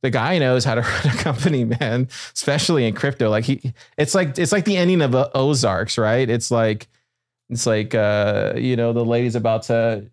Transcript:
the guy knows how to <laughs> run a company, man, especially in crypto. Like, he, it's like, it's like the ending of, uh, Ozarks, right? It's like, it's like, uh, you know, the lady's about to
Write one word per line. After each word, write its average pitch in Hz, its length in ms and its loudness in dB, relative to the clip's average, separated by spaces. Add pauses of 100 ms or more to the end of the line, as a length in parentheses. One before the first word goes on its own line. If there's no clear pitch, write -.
the 135 80 0
guy 135 300 0
knows 127 260 2
how 131 80 0
to 117 80 0
<laughs> - 240 -4
run 123 100 2
a - 40 -4
company, 143 460 0
man, 123 420 -2 (260)
especially 143 540 0
in 107 80 -2
crypto. 127 340 0
Like, 107 160 0
he, 131 280 -4 (220)
it's 151 200 0
like, 160 240 0
it's 170 120 2
like 202 140 2
the 202 100 2
ending 180 280 2
of, 123 100 0
uh, 135 220 2
Ozarks, 120 640 0
right? 117 280 2
It's 120 220 -2
like, 110 380 0 (640)
it's 123 160 -4
like, 110 260 0
uh, 104 640 0
you 123 200 -2
know, 117 160 0
the 117 140 0
lady's 117 300 0
about 110 280 0
to 113 500 0